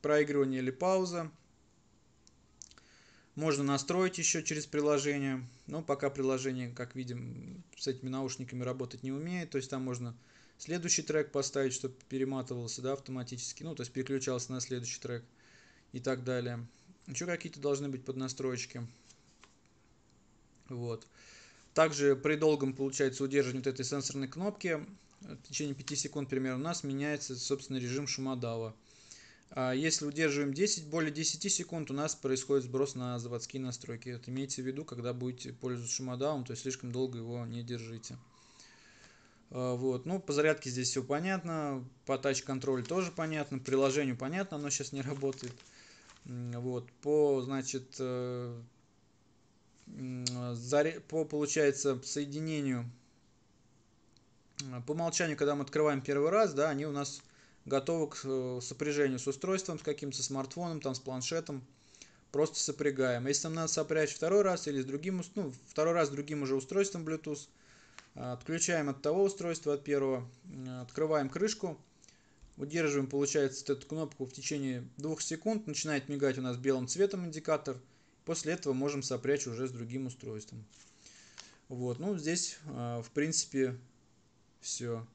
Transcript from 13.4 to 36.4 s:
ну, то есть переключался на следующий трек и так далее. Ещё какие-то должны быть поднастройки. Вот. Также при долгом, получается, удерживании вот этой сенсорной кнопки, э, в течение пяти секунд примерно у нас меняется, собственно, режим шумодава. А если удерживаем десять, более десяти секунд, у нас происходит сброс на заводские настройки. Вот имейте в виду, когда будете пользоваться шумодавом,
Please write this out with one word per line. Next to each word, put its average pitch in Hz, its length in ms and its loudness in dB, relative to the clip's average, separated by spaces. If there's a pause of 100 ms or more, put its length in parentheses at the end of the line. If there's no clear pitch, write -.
ну, 160 140 -8
то 123 60 -6
есть 123 100 -8
переключался 131 600 -2
на 127 80 -4
следующий 120 400 -4
трек 120 240 -6 (680)
и 127 80 -6
так 131 240 -2
далее. 120 420 -2 (400)
Ещё 175 200 -6
какие-то 170 340 -6
должны 143 280 2
быть 127 160 -6
поднастройки. 131 840 -4 (1800)
Вот. 120 380 -6 (680)
Также 143 420 8
при 151 200 4
долгом, 143 380 6
получается, 135 500 2
удерживании 131 360 4
вот 135 80 0
этой 131 160 -2
сенсорной 135 440 -2
кнопки, 175 520 -2 (420)
э, 156 120 -12
в - 140 -18
течение 143 260 -2
пяти 139 220 -6
секунд 139 320 -4
примерно 131 320 0
у 147 40 -2
нас 170 180 -2
меняется, 143 540 -2
собственно, 139 420 -2
режим 127 300 -2
шумодава. 120 680 -2 (760)
А 127 240 0
если 156 300 2
удерживаем 147 480 2
десять, 175 340 0
более 156 240 0
десяти 156 380 -2
секунд, 165 420 -2
у 135 40 -2
нас 151 200 -2
происходит 131 500 2
сброс 135 300 0
на 123 240 -2
заводские 120 440 -6
настройки. 123 480 -8
Вот 120 180 -10
имейте 135 340 -4
в 127 40 -2
виду, 135 180 -4
когда 120 300 -4
будете 123 400 -4
пользоваться 120 400 -4
шумодавом, 131 500 -2